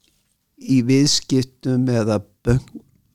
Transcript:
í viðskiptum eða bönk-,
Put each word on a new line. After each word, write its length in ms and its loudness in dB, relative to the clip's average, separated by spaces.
í 220 0
viðskiptum 1040 0
eða 320 0
bönk-, 380 -2